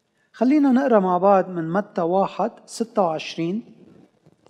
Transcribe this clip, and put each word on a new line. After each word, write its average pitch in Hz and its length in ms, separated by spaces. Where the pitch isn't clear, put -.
خلينا 277 380
نقرأ 247 280
مع 185 180
بعض 185 320
من 165 220
متى 202 300
واحد 185 500
ستة - 360
وعشرين: 170 640